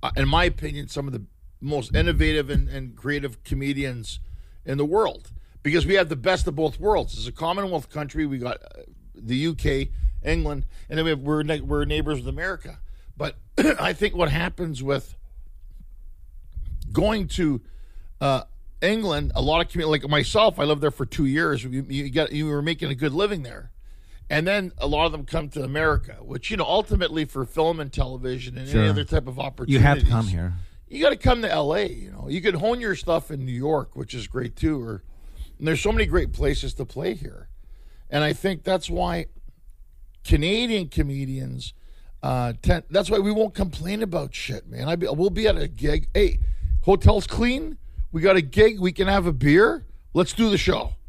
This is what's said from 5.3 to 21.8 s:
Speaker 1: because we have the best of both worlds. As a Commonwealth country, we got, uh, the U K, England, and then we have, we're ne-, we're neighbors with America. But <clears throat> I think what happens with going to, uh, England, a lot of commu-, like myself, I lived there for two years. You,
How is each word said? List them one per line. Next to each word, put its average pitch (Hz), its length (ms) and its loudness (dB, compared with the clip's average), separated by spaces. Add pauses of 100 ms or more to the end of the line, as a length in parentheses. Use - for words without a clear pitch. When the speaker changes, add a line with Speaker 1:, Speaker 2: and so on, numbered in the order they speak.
Speaker 1:
because 151 240 2
we 180 80 4
have 185 140 6
the 151 80 -4
best 175 300 2
of 165 100 -2
both 156 240 0
worlds. 190 380 2
As - 80 -6
a 123 60 -8
Commonwealth 175 580 -4
country, 151 360 -4
we 135 120 -4
got, 120 240 -4
uh, - 200 -18 (320)
the 113 220 -4
U 156 180 0
K, 139 360 0 (340)
England, 151 400 0 (240)
and - 100 -4
then 160 60 2
we 165 60 2
have, 147 100 0
we're 151 220 0
ne-, 151 180 -2
we're 147 240 0
neighbors 151 340 -2
with 123 100 -8
America. 170 500 -8 (400)
But 147 180 -4 (120)
<clears throat> - 100 -6
I 185 340 4
think 196 240 0
what 170 140 2
happens 160 520 -2
with 139 320 -2 (1800)
going 190 360 2
to, 147 320 0 (600)
uh, 139 220 2 (400)
England, 170 520 0
a 127 80 2
lot 151 220 4
of - 60 -10
commu-, 160 200 -2
like 139 180 0
myself, 147 500 4
I 143 60 2
lived 147 160 2
there 147 100 2
for 135 160 -6
two - 200 0
years. 139 380 0
You, 131 240 -6